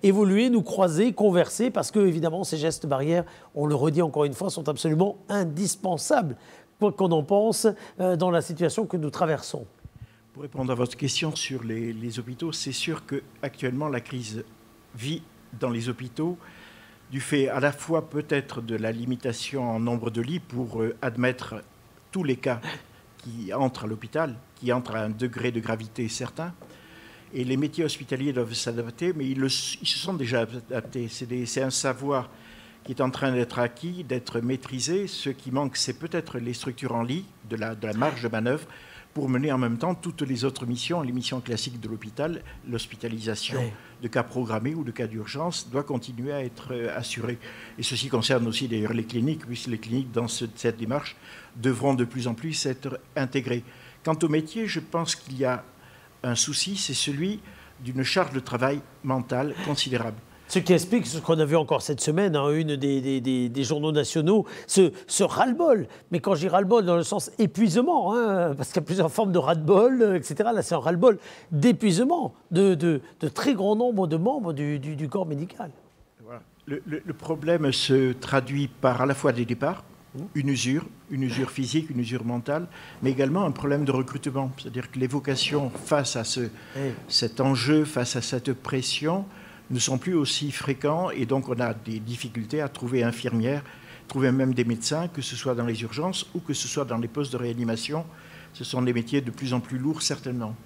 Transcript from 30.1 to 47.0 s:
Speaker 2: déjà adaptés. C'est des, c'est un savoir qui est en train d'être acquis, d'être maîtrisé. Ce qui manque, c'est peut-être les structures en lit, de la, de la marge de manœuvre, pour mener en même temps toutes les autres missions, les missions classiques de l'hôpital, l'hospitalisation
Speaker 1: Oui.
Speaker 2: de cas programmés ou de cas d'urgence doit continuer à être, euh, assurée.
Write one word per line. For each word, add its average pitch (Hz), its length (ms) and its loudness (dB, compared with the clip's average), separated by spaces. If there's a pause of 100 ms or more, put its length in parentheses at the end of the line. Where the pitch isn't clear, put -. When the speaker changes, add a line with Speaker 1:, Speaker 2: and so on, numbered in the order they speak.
Speaker 2:
déjà 123 260 0
adaptés. 120 680 -4
C'est 117 200 -10
des, 123 180 -4
c'est 131 160 -2
un 135 80 2
savoir 131 640 0 (520)
qui 131 100 -8
est 120 80 -2
en 131 100 2
train 131 200 0
d'être 123 280 0
acquis, 165 440 -2
d'être 120 360 -4
maîtrisé. 131 640 -2
Ce - 240 -6
qui 135 220 -6
manque, 135 260 0
c'est - 220 -2
peut-être 160 400 -6
les 120 140 -6
structures 120 420 -6
en 117 80 0
lit, 151 220 -4 (220)
de 110 100 -6
la, 113 180 -4
de 107 100 -8
la 107 80 -2
marge 120 300 0
de 117 40 -2
manœuvre, 117 380 0 (480)
pour 135 160 -2
mener 131 220 2
en 131 80 2
même 117 180 0
temps 165 160 0
toutes 170 300 -6
les 131 200 -2
autres 131 220 -2
missions, 123 380 -2
les 123 80 -4
missions 123 280 -4
classiques 120 400 -6
de 110 80 -10
l'hôpital, 113 540 -6 (260)
l'hospitalisation 113 920 -4
Speaker 1:
Oui. 123 80 0 (340)
Speaker 2:
de 120 60 -6
cas 117 160 0
programmés 120 500 -4
ou 165 100 -6
de 120 60 -6
cas 117 160 -6
d'urgence 117 680 -6
doit 135 120 -2
continuer 127 500 -6
à 143 100 -4
être, - 280 -10
euh, 117 260 -4
assurée. 120 400 -4 (400)